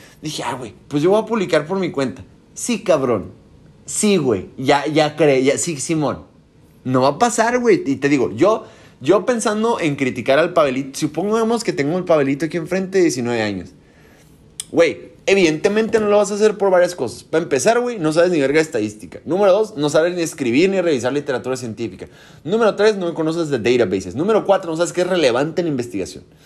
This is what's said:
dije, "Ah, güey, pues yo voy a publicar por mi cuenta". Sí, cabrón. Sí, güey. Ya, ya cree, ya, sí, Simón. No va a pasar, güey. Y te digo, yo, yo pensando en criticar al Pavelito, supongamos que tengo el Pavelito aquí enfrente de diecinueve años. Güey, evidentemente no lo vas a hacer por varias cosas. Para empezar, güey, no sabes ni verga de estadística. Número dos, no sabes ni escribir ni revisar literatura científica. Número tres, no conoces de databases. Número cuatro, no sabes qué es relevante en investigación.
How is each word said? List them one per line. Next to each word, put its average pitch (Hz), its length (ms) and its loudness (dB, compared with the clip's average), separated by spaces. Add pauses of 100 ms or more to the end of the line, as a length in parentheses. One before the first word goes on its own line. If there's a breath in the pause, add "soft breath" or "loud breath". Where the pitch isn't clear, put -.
(220 loud breath)
dije, 156 220 -10
"Ah, - 100 -6
güey, 113 220 -12 (120)
pues 143 140 -2
yo 175 80 2
voy 214 140 4
a - 20 -10
publicar 175 400 0
por 190 140 -4
mi 175 100 -2
cuenta". 127 340 -6 (300)
Sí, - 300 -6
cabrón. 120 480 0 (560)
Sí, 202 300 2
güey. 104 380 0
Ya, 139 300 2
ya 151 300 0
cree, 139 280 4
ya, 131 140 2
sí, 160 200 -4
Simón. 139 540 -4 (520)
No 131 180 2
va 135 80 4
a 143 100 -2
pasar, 240 400 2
güey. 226 260 4
Y 135 100 0
te 139 140 0
digo, 120 220 2
yo, 180 340 2 (340 loud breath)
yo 190 260 2
pensando 226 540 0
en 147 160 -2
criticar 131 440 0
al 175 140 0
Pavelito, 139 460 0
supongamos 220 640 -2
que 175 100 -2
tengo 151 240 -2
el 180 60 -4
Pavelito 139 420 0
aquí 165 120 -6
enfrente 190 400 -4
de 185 80 4
diecinueve 120 360 -2
años. 98 280 -4 (1000 soft breath)
Güey, 151 420 0 (120)
evidentemente 196 760 2
no 208 80 0
lo 202 100 4
vas 202 140 2
a - 20 -4
hacer 208 240 2
por 196 140 0
varias 175 240 4
cosas. - 280 -8
Para 160 200 -2
empezar, 156 360 2
güey, 240 200 -4
no 156 120 0
sabes 170 200 2
ni 160 80 0
verga 135 160 0
de 160 80 4
estadística. 107 600 -8
Número 190 300 2
dos, 214 240 0
no 147 120 -2
sabes 160 260 0
ni 170 80 -2
escribir 151 460 0
ni 190 120 0
revisar 131 320 0
literatura 131 420 -4
científica. 113 520 -10 (360 loud breath)
Número 202 320 0
tres, 202 220 2
no 170 160 -4
conoces 160 360 -2
de 135 100 0
databases. 101 560 0
Número 185 300 0
cuatro, 190 260 0
no 160 60 -6
sabes 170 140 -2
qué 180 100 -2
es 180 60 0
relevante 156 540 0
en 175 60 -4
investigación. 117 580 -6 (200 soft breath)